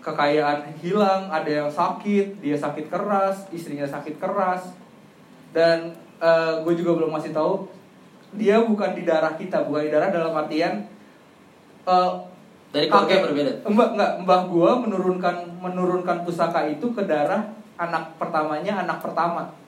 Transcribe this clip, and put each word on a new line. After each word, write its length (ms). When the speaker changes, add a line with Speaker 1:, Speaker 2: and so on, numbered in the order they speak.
Speaker 1:
Kekayaan 560
hilang, 480
ada 160
yang 240
sakit, 720
dia 160
sakit 320
keras, 560
istrinya 400
sakit 320
keras. 560
Dan, 400
eh, 400
gue 160
juga 240
belum 160
masih 160
tahu, 400
dia 240
bukan 320
di 160
darah 240
kita, 320
bukan 240
di 80
darah 160
dalam 240
artian, 560
eh, 240
Speaker 2:
Dari 180
keluarga 160
Speaker 1:
kakek, 160
Speaker 2:
berbeda? 280
Speaker 1:
Mbah, 300
enggak, 180
mbah 220
gua 260
menurunkan, 600
menurunkan 720
pusaka 400
itu 240
ke 140
darah 420
anak 400
pertamanya, 640
anak 160
pertama. 560